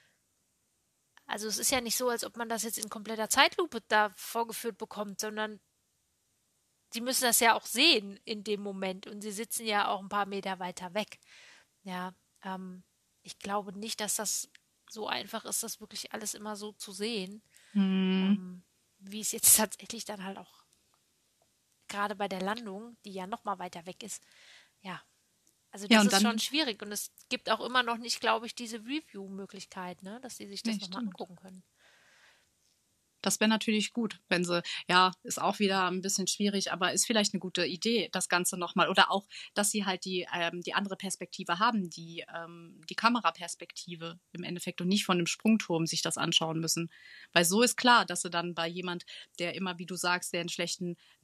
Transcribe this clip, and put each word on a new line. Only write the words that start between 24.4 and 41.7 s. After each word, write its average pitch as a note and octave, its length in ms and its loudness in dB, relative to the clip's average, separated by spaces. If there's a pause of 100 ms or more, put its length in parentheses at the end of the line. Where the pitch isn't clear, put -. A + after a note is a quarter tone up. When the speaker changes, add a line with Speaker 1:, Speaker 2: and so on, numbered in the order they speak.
Speaker 1:
ja. F3+ 220 -12 (720)
Also G3+ 160 -6
Speaker 2:
Ja, A3 120 10
Speaker 1:
das - 20 10
Speaker 2:
und G3+ 100 6
Speaker 1:
ist - 20 8
Speaker 2:
dann G3 80 6
Speaker 1:
schon G#3+ 180 2
schwierig C4+ 420 0
und G#3 100 -10
es - 200 -8 (180)
gibt A#3+ 200 -2
auch A3 100 2
immer B3 220 2
noch A#3 160 -2
nicht, A#3 220 -6
glaube A3+ 260 2
ich, - 80 -10
diese A#3 260 -10
Review-Möglichkeit, G3 1200 -10
ne, G#3 180 -12
dass B3+ 180 -14
sie G#3 100 -12
sich G3 160 -10
das A3 140 -2
Speaker 2:
Nee, - 20 -8
Speaker 1:
noch G3 80 -10
mal F#3 120 -8
Speaker 2:
stimmt. A#3 60 -4
Speaker 1:
angucken F3+ 300 -10
können. F#3 280 -20 (1600)
Speaker 2:
Das F#3+ 140 2
wär G#3+ 80 4
natürlich G#3+ 460 0
gut, A3+ 260 -4 (100)
wenn F3+ 160 2
sie, F3 180 0 (260)
ja, F#3 240 6 (100)
ist - 180 -6
auch F#3+ 200 0
wieder F#3+ 260 4
ein F#3 140 0
bisschen F#3+ 260 -2
schwierig, G3+ 460 0
aber F3+ 200 0
ist - 140 2
vielleicht G#3 280 4
eine F#3+ 40 -2
gute F3+ 260 -2
Idee, F3+ 460 0
das F#3 180 -2
Ganze F3+ 300 2
noch F3 160 -4
mal, E3 140 6
oder F#3 240 6
auch, G3 160 -2 (260)
dass G#3 160 4
sie G#3 140 0
halt F#3 200 -2
die, F#3 300 -2
ähm, F3 280 0
die - 120 -6
andere F#3+ 220 -2
Perspektive F3+ 640 -6
haben, G#3+ 280 2